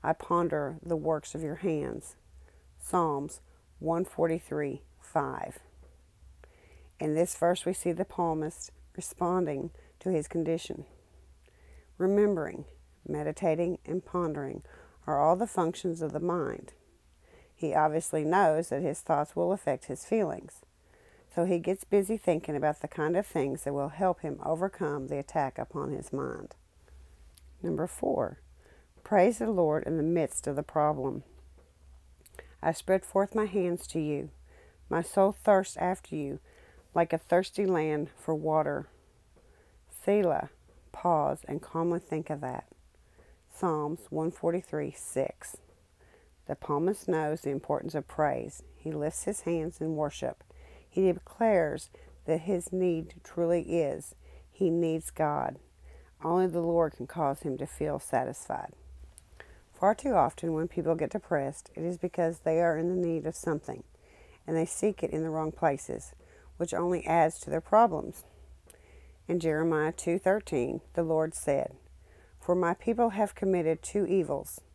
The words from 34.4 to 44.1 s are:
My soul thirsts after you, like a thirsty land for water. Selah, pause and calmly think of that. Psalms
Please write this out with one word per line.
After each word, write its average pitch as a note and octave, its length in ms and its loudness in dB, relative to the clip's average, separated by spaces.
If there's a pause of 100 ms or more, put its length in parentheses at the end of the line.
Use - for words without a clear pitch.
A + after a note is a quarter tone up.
My E3 120 0
soul G3 300 4
thirsts G3 460 2
after F3+ 380 -4
you, C#3+ 240 -6 (540)
like E3+ 200 2
a E3 40 2
thirsty F#3+ 480 2
land D#3 520 2
for - 180 -2
water. D3+ 520 0 (1160)
Selah, G3+ 460 2 (420)
pause D3 560 2
and - 140 -4
calmly E3+ 380 -2
think D#3 300 -6
of D3+ 120 -4
that. B2+ 260 -8 (880)
Psalms D#3 540 -2